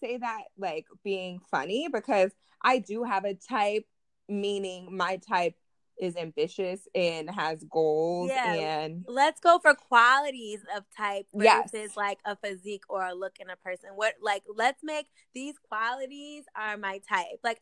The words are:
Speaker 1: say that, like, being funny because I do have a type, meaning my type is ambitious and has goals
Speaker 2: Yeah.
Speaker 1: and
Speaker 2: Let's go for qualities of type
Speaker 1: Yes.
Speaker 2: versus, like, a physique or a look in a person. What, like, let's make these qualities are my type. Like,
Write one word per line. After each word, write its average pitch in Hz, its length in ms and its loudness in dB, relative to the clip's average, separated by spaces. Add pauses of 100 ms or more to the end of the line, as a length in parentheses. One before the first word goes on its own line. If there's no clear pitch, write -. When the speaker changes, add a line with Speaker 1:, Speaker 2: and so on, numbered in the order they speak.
Speaker 1:
say 240 160 -4
that, 226 260 -6 (140)
like, 165 280 -4 (180)
being 185 360 -4 (120)
funny 202 400 -2
because 208 400 2 (300)
I 254 180 4
do 214 240 -6
have 202 220 -2
a 202 80 -4
type, 214 520 -2 (440)
meaning 196 640 -4
my 185 220 0
type 180 380 0 (440)
is 180 160 -2
ambitious 175 800 -4
and 165 340 0
has 160 440 -4
goals 165 580 2
Speaker 2:
Yeah. 247 240 0
Speaker 1:
and 156 540 -2
Speaker 2:
Let's 269 320 2
go 349 180 8
for 311 160 8
qualities 247 840 4 (160)
of 202 80 -8 (120)
type 202 380 -4
Speaker 1:
Yes. 214 380 6
Speaker 2:
versus, 214 260 -10
like, 202 260 -2
a 208 120 -6
physique 202 520 -10
or 190 160 -4
a 185 120 -6
look 190 240 -8
in 185 100 -16
a 185 60 -12
person. 185 400 -12
What, 214 260 0
like, 208 260 0
let's 220 360 0
make 302 240 -6 (260)
these 277 240 -10
qualities 269 840 -6 (120)
are 214 220 -6
my 196 220 -6 (100)
type. 185 340 -2
Like, 226 180 -2